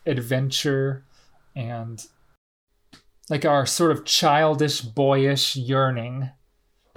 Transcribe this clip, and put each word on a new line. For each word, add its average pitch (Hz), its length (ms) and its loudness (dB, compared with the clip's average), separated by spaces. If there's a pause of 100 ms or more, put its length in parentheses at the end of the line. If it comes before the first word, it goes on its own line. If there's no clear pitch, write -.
adventure 135 960 -2 (520)
and, 117 500 -10 (1200)
like, 151 160 -2
our 143 200 4
sort 165 260 2
of - 140 -2
childish, 151 760 2
boyish 135 760 2
yearning 131 760 -2 (680)